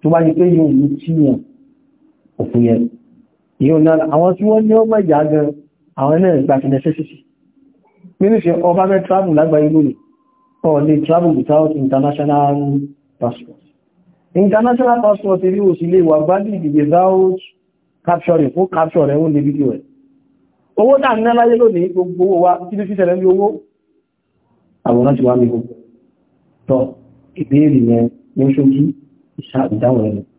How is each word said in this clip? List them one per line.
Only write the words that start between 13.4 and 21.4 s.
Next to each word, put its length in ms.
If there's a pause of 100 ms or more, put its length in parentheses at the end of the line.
International 680
passport 400
rí 180
o 140
sì 120
lè 160
wà 140 (100)
valid 380 (100)
without 680 (680)
capturing, 500
ó 100
capture 400
rẹ̀, 120
ó 100
lè 140
fídíò 300
rẹ̀. 100 (920)
Owó 240
tà 160
ń 60
ná 120
láyé 220